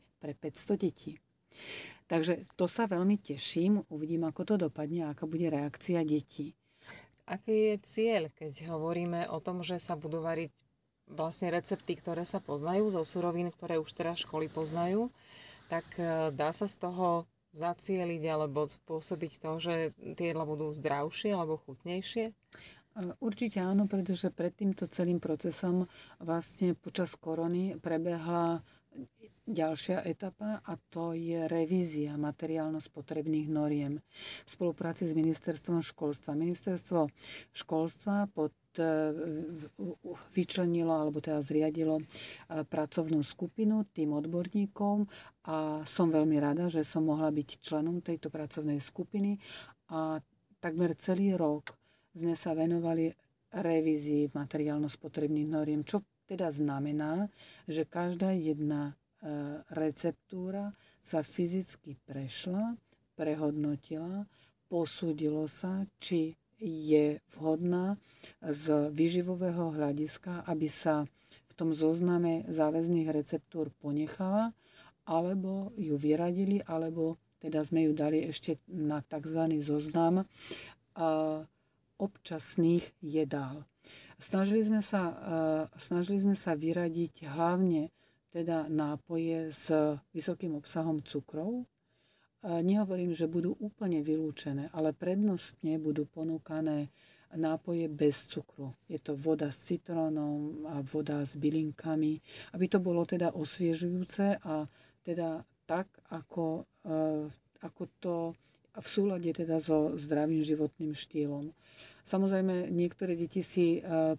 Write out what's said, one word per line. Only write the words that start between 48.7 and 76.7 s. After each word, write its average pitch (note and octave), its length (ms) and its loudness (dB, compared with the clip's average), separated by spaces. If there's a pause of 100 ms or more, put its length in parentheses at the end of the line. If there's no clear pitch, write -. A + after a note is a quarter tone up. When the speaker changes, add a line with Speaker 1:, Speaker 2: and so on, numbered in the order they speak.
Speaker 1:
skupiny G3+ 580 -2 (540)
a D#3+ 320 -2 (400)
takmer E3+ 320 2
celý F#3 400 2
rok D3+ 400 0 (400)
sme E3+ 200 0
sa D#3+ 200 -2
venovali E3 560 2 (400)
revízii D#3 800 2
materiálno-spotrebných D3+ 1200 -2
noriem, D3+ 320 0
čo G3+ 240 -2 (160)
teda F#3 240 -4
znamená, D3+ 800 0 (400)
že D#3 160 -2
každá F3 480 0
jedna, D3+ 640 0 (240)
e, D3 400 -6 (160)
receptúra F3+ 960 -4 (320)
sa E3 160 -2
fyzicky E3+ 880 -4
prešla, F3+ 720 -4 (400)
prehodnotila, D#3 1040 -2 (480)
posúdilo D#3 800 0
sa, F#3+ 320 -4 (160)
či D#3+ 400 -2 (220)
je D3+ 580 4 (160)
vhodná F3 640 0 (400)
z D3+ 560 2
výživového F3 800 0
hľadiska, D3+ 720 -2
aby D#3 240 0
sa D3+ 320 2 (460)
v - 80 -20
tom E3 180 0
zozname E3+ 720 4
záväzných D#3+ 640 2
receptúr D3+ 640 -2 (100)
ponechala, F#3+ 720 0 (480)
alebo F#3+ 720 -2
ju D#3 240 0
vyradili, F3 640 2
alebo E3 560 -2 (220)